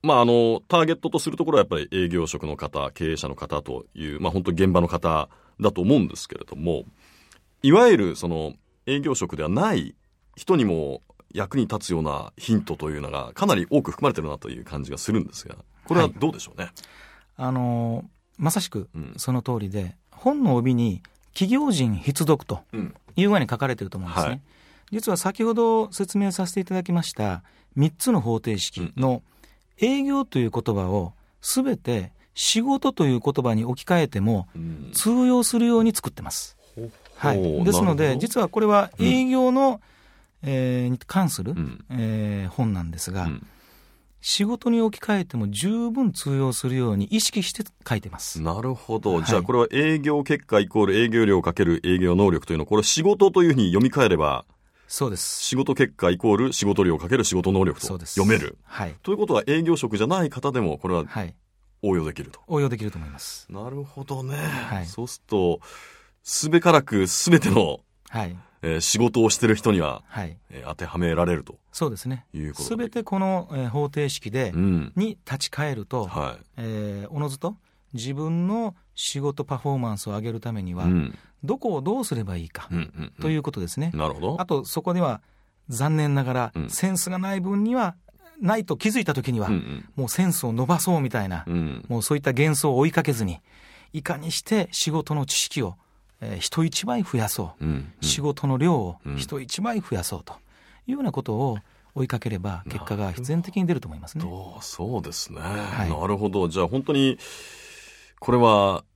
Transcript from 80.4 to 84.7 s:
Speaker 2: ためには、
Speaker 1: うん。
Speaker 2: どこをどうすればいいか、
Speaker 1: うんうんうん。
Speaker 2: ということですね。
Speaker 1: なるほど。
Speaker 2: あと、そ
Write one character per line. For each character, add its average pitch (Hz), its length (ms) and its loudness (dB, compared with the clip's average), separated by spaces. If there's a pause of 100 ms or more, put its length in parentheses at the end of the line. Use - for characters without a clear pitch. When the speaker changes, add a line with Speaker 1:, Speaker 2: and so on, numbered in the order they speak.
Speaker 2:
た 117 120 -8
め 104 100 -6
に 90 120 -6
は、 90 100 -4
Speaker 1:
う 87 40 4
ん。 85 300 0 (240)
Speaker 2:
ど 185 140 -2
こ 220 180 -4
を 143 60 -2
ど 202 200 -2
う 233 40 -4
す - 100 -4
れ 117 80 -4
ば 95 140 -6
い 82 80 -6
い 80 60 -14
か、 - 200 -16
Speaker 1:
う 87 40 -6
ん - 20 -2
う 85 40 0
ん - 20 -4
う 78 240 -10
ん。 - 60 -16 (100)
Speaker 2:
と 156 80 -2
い 160 80 0
う 147 40 -4
こ 147 80 -6
と 123 80 -10
で 87 100 -6
す 135 120 -6
ね。 170 140 -2
Speaker 1:
な 78 120 0
る 73 80 -2
ほ 73 60 -12
ど。 117 180 -2
Speaker 2:
あ 185 60 -4
と、 143 220 -2
そ - 160 -6